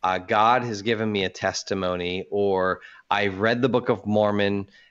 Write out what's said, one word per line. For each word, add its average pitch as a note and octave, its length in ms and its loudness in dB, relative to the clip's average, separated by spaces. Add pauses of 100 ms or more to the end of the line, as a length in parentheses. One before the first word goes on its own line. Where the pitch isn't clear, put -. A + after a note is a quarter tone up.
uh, F#2 160 0
"God A2 440 4
has A2 200 -6
given A2 280 0
me G2+ 120 0
a F#2 60 -2
testimony," F#2 1000 -4
or, F#2+ 520 0 (280)
"I've G2+ 300 0
read A#2 220 2
the C3 80 2
Book A#2+ 200 0
of A2 160 -2
Mormon G#2 640 0 (220)